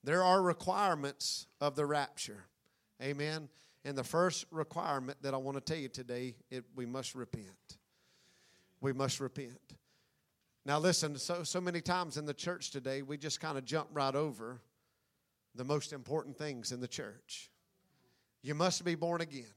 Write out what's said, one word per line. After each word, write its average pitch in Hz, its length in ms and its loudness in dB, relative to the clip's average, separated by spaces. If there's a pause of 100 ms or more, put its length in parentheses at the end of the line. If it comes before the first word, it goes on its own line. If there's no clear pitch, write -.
There 165 200 4
are 185 180 10
requirements 175 1040 2 (160)
of 143 140 2
the 147 100 2
rapture. 139 600 -2 (540)
Amen. 147 480 -2 (380)
And 139 100 -4
the 131 80 0
first 170 460 2
requirement 151 720 -2
that 139 140 -2
I - 20 0
wanna 135 240 -4
tell 160 160 -2
you 139 100 -6
today, 123 480 -6 (140)
it, 127 160 -8 (100)
we 123 120 -4
must 123 260 -6
repent. 113 640 -10 (1040)
We 139 100 0
must 135 280 0
repent. 131 580 -10 (880)
Now 143 140 4
listen, 156 400 4
so, 175 240 -2
so 180 180 -2
many 175 180 0
times 175 380 0
in 151 80 -6
the 147 80 -4
church - 380 -6
today, 135 320 -4
we 143 140 -6
just 147 220 -4
kinda 151 220 -4
jump 143 320 -2
right 135 220 2
over 123 460 -2 (920)
the 123 100 -6
most 143 300 0
important 139 460 -4
things 131 320 -4
in 123 80 -6
the 123 80 -4
church. - 640 -10 (920)
You 147 140 -4
must 175 280 2
be 175 120 2
born 170 260 0
again. 135 360 -8